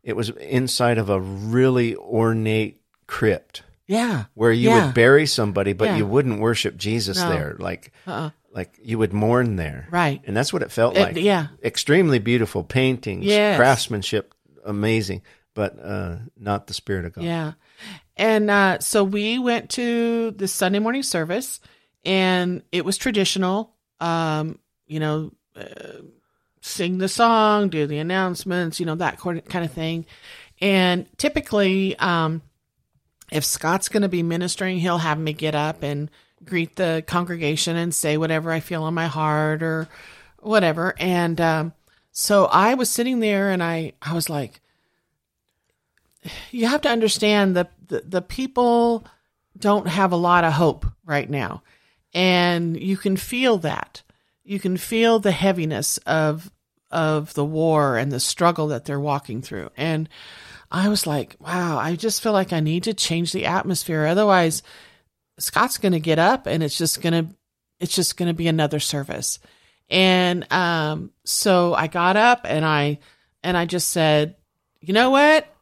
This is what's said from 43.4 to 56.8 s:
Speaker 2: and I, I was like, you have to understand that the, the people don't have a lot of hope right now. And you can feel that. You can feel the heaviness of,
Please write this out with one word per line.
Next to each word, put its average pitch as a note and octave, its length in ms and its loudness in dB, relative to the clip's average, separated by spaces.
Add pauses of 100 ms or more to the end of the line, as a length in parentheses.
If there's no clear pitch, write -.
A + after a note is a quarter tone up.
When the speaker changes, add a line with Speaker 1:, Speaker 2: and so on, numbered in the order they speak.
Speaker 2:
and F3+ 120 0
I, E3 380 -4
I D3+ 140 -8
was E3 160 -4
like, C#3+ 300 -8 (1900)
you A3+ 160 0
have C#4+ 160 2
to D4+ 80 0
understand G#3 640 2
that F3 160 0 (160)
the, B2+ 180 -4
the F3+ 160 -2
people A#3+ 840 0 (540)
don't G#3 300 2
have F3+ 240 2
a F3 40 2
lot F3 280 4
of E3 100 2
hope D3+ 320 2 (180)
right C#3+ 240 -4
now. C3 340 -6 (500)
And F3 680 2
you F#3+ 160 -2
can F#3+ 200 0
feel B3 420 0
that. - 440 -6 (420)
You G3 140 -6
can F#3 180 0
feel A3+ 420 2
the G3+ 140 2
heaviness D#3+ 640 0
of, D#3 520 -2 (400)